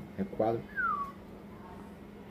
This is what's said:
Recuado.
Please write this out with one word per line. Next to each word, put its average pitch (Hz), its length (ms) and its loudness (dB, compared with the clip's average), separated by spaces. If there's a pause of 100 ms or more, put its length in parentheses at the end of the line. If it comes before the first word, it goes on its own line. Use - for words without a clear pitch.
(180)
Recuado. 113 420 4 (1700)